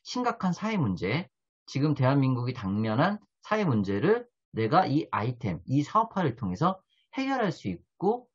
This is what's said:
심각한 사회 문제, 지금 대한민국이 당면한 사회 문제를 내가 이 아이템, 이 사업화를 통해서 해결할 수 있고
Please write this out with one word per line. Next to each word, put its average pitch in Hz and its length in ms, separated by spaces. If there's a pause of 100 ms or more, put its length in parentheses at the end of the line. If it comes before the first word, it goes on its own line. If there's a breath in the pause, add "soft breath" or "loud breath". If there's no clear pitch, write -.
심각한 233 500
사회 214 240
문제, 107 500 (380)
지금 143 300
대한민국이 131 580
당면한 110 640 (240)
사회 214 240
문제를 117 600 (240)
내가 113 340
이 135 240
아이템, 104 560
이 143 160
사업화를 185 540
통해서 107 440 (340)
해결할 262 380
수 - 160
있고 190 680